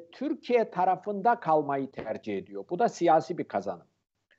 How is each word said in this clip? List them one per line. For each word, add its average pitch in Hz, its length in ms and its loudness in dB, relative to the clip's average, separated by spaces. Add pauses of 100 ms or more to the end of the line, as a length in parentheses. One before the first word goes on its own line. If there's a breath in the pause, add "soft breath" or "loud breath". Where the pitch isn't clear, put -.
(120)
Türkiye 240 580 0
tarafında 190 720 0
kalmayı 143 520 0
tercih 107 460 -6
ediyor. 98 320 -10
Bu 175 100 -4
da 226 100 4
siyasi 165 480 2
bir 151 60 -4
kazanım. 95 420 -6 (520)